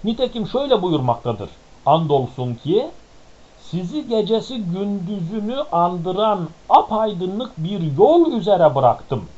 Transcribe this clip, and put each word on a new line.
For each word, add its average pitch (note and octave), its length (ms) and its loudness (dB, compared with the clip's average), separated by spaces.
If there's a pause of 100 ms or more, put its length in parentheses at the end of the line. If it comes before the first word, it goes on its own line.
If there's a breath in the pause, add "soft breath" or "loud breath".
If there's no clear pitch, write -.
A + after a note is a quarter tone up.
Nitekim A3+ 420 -2
şöyle B3+ 360 0
buyurmaktadır. A#2+ 680 -2 (360)
"Andolsun C3+ 680 0
ki G3+ 360 -2 (680)
sizi F#3 480 -6
gecesi A3 540 -2
gündüzünü G3+ 1080 -4
andıran F3+ 760 0 (200)
apaydınlık G#3+ 880 0
bir E3 380 -4
yol D#4 360 6
üzere E3+ 420 4
bıraktım. A#2 640 0